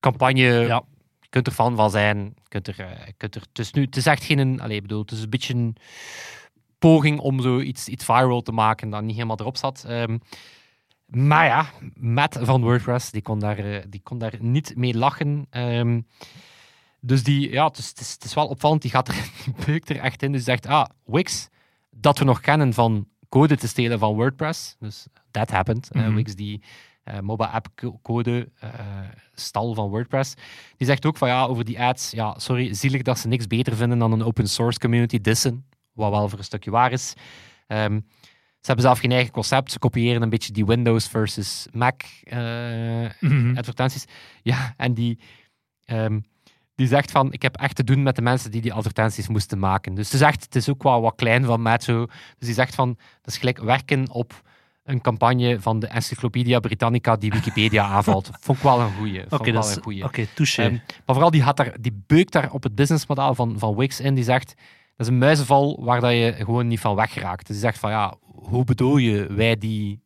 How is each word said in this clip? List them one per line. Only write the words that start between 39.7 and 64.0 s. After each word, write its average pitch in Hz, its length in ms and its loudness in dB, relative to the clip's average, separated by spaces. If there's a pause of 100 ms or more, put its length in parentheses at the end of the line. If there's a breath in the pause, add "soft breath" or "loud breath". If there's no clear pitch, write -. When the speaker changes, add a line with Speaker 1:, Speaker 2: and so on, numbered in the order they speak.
Speaker 1:
Ze - 60 -12
kopiëren 120 440 2
een 113 80 0
beetje 110 220 -4
die 104 140 0
Windows 117 420 2
versus - 640 -4
Mac, 123 300 -2 (200)
eh, - 180 -8 (800)
Speaker 2:
Mhm. 127 360 2
Speaker 1:
advertenties. 131 480 -4 (380 loud breath)
Ja, 127 340 -2
en 123 180 0
die, 117 240 -2 (640 soft breath)
ehm, 110 360 -2 (540 soft breath)
die 131 120 0
zegt 139 240 2
van, 135 220 2
"Ik 135 100 -12
heb - 140 0
echt 139 200 -4
te 127 80 0
doen 135 180 4
met 135 140 2
de 120 60 -4
mensen 123 280 0
die 113 100 -4
die 110 120 -4
advertenties 107 560 -2
moesten 104 300 -2
maken." 95 360 -2
Dus 101 100 -4
het - 100 -8
is 131 60 4
echt, 151 240 4
het - 120 -20
is 120 120 0
ook 139 140 -4
wel 127 180 4
wat 113 160 0
klein 120 280 2
van 117 180 2
Matt 113 220 2
zo. 117 220 0
Dus - 400 -16
die 117 80 -4
zegt 127 200 0
van, 127 140 0 (340 soft breath)
"Dat - 100 -14
is - 60 -10
gelijk 123 200 -2
werken 131 520 0
op - 300 -8 (440 soft breath)
een 135 160 -4
campagne 120 600 2
van 110 180 0
de 110 80 -4
Encyclopedia 120 760 0
Britannica 117 560 2
die 104 140 0
Wikipedia 107 600 2
Speaker 2:
<laughs> 98 60 2
Speaker 1:
aanvalt." 101 340 2 (100)
Vond 135 180 0
ik - 60 -12
wel 127 160 6
een 110 120 0
goeie. 98 280 -6
Vond 101 120 -10
Speaker 2:
Oké, 131 140 -2
Speaker 1:
ik 117 60 0
wel 113 100 2
Speaker 2:
dat 107 80 -2
is, 98 60 -2
Speaker 1:
een - 60 -10
goeie. 98 220 -8
Speaker 2:
oké, 117 300 -4
touché. - 280 0
Speaker 1:
Ehm, 117 100 2
maar - 300 -10 (120)
vooral 156 160 6
die, 156 120 6
gaat 131 140 0
daar, 123 240 -2
die 110 260 -6
beukt 170 260 4
daar 143 200 0
op 135 100 -6
het 110 120 -4
businessmodel 139 600 0
van, 117 240 -2
van 107 180 0
Wix 131 240 -2